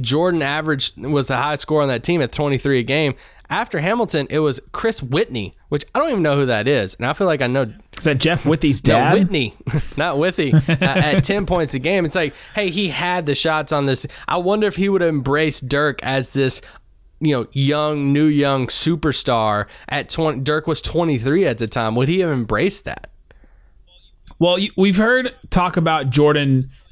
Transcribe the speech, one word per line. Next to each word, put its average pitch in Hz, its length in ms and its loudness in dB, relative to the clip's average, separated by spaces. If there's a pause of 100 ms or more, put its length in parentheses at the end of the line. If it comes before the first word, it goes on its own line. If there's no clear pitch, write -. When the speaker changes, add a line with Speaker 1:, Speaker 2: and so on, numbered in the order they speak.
Speaker 1:
Jordan 160 400 0
averaged, 147 640 -4
was 143 220 0
the 135 100 -2
high 143 200 -2
score 151 260 0
on 139 60 0
that 123 160 -2
team 170 180 0
at - 80 -2
twenty-three 139 480 0
a 120 60 0
game. 139 300 0 (360)
After 196 300 -4
Hamilton, 180 500 -2
it - 80 -2
was 147 220 0 (100)
Chris - 320 -4
Whitney, 127 540 -4 (120)
which 147 160 -4 (120)
I - 20 0
don't 311 120 0
even 208 120 0
know 147 140 2
who 143 100 2
that 113 220 0
is, 113 260 0
and 120 120 -6
I 139 60 -2
feel 196 140 0
like 151 160 0
I 123 60 0
know. 123 240 -2 (260)
Speaker 2:
Is - 60 -6
that 147 140 2
Jeff 160 280 0
Whitney's 147 400 2
Speaker 1:
No, 156 80 6
Speaker 2:
dad? 143 200 4
Speaker 1:
Whitney, 170 400 2 (200)
<laughs> - 220 -2
not 151 220 0
Whitney, 165 360 0
uh, 156 60 8 (180)
at 151 460 2
ten 202 200 0
points 170 300 0
a 135 60 -2
game. 175 240 0
It's 151 100 -2
like, 160 180 0 (220)
hey, 202 160 -2
he 190 160 -2
had 175 400 -4
the 143 80 0
shots 156 380 -2
on 143 140 0
this. 131 200 0 (220)
I 156 100 0
wonder 202 300 0
if - 80 -6
he 196 120 0
would 190 120 2
have 170 100 2
embraced 143 580 0
Dirk 143 360 0
as 131 260 -2
this, 135 320 0 (560)
you 151 180 0
know, 117 140 -4
young, 143 600 0
new 147 140 4
young 139 420 2
superstar 120 1000 0 (220)
at 143 200 -6
twenty. 156 340 -2
Dirk 151 260 -2
was 151 120 -2
twenty-three 156 680 0
at 120 120 0
the 117 80 -2
time. 113 300 -2
Would 127 100 2
he 175 140 2
have 175 100 0
embraced 127 540 -2
that? - 260 -12 (1300)
Speaker 2:
Well, 175 180 2
you, 202 180 -6
we've 190 200 4
heard 247 360 2 (180)
talk 180 260 0
about 156 340 0
Jordan 139 580 4 (240)